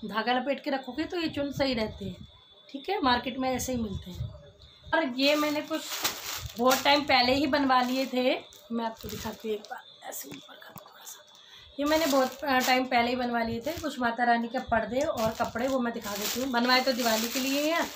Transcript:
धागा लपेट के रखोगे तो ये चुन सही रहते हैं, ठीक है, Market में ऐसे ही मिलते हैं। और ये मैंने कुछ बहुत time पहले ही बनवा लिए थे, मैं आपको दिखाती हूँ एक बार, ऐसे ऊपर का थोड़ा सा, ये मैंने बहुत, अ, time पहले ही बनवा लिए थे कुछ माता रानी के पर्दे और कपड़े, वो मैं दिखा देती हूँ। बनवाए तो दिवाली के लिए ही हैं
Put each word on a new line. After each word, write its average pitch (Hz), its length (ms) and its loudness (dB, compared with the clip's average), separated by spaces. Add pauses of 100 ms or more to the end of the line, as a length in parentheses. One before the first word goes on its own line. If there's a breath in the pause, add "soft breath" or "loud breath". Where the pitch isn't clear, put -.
धागा 214 280 -2
लपेट 254 320 0
के 294 60 -2
रखोगे 262 340 -4
तो 349 120 -6
ये 330 120 0
चुन 285 240 -4
सही 269 220 0
रहते 214 300 -4
हैं, 185 220 -10 (440)
ठीक - 180 -10
है, 392 120 0
Market 247 380 0
में 262 120 0
ऐसे 254 220 -4
ही 240 100 -2
मिलते 196 280 -8
हैं। - 240 -8 (600 loud breath)
और 320 100 4 (160)
ये 285 140 6
मैंने 302 280 0
कुछ 302 200 -4 (760)
बहुत 254 260 4
time 285 180 6
पहले 254 320 4
ही 277 120 2
बनवा 262 360 4
लिए 254 240 0
थे, 254 320 2 (340)
मैं 233 120 -2
आपको 226 240 -8
दिखाती 214 400 -8
हूँ 214 80 -2
एक 208 60 -10
बार, - 460 -16
ऐसे - 200 -10
ऊपर - 260 -16
का - 260 -20
थोड़ा - 240 -20
सा, - 200 -18 (560 loud breath)
ये 285 40 0
मैंने 311 220 4
बहुत, 262 380 2
अ, 269 140 4
time 254 260 4
पहले 240 260 2
ही 254 60 -2
बनवा 240 260 -2
लिए 233 180 -4
थे 294 120 -4
कुछ 330 280 -6
माता 233 240 0
रानी 233 240 4
के 254 100 -4
पर्दे 220 420 0
और 247 300 2
कपड़े, 233 380 -2
वो 269 100 0
मैं 233 160 0
दिखा 202 180 -6
देती 214 280 -4
हूँ। 269 100 -2
बनवाए 247 300 4
तो 262 120 0
दिवाली 226 360 2
के 262 120 -2
लिए 269 220 0
ही 302 60 2
हैं 330 280 2